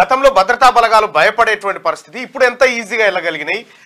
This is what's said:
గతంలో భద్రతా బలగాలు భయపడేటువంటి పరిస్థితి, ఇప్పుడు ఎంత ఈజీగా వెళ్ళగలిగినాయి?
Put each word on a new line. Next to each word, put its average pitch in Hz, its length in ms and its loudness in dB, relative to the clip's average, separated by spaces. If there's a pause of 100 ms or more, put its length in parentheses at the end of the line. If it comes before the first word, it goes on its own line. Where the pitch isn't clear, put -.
గతంలో 262 280 2
భద్రతా 233 400 2
బలగాలు 226 380 2
భయపడేటువంటి 202 720 -2
పరిస్థితి, 160 400 -8
ఇప్పుడు 262 260 -4
ఎంత 247 180 0
ఈజీగా 233 420 -2
వెళ్ళగలిగినాయి? 170 600 -4 (200)